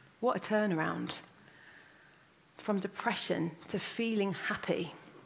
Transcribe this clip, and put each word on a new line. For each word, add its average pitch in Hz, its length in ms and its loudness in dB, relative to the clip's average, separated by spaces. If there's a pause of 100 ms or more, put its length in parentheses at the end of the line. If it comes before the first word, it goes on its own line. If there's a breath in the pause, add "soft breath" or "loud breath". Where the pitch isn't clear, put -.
(200 loud breath)
What 240 160 4
a 190 40 0
turnaround. 180 760 2 (1400 loud breath)
From 208 240 0
depression 185 720 0 (180)
to 196 120 -2
feeling 214 540 0
happy. - 580 -2 (340 loud breath)